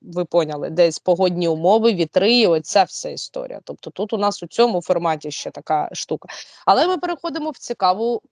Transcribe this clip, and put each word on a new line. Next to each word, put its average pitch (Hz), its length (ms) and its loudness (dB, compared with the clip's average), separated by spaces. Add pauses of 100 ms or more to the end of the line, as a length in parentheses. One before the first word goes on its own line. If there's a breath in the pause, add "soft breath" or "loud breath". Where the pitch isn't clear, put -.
ви 175 240 -6
поняли, 151 440 -2
десь 165 300 2
погодні 180 480 2
умови, 196 460 4
вітри, 196 540 2
оця 170 360 2
вся - 260 -4
історія. - 540 -10
Тобто - 260 -14
тут 208 240 -6
у 214 40 -4
нас 202 260 -2
у 165 40 -12
цьому 226 340 0
форматі 165 500 -2
ще - 200 -10
така 151 420 -4
штука. - 360 -8 (360 loud breath)
Але 240 220 4
ми 370 100 0
переходимо 311 520 -6
в - 80 -12
цікаву 220 640 -2 (100)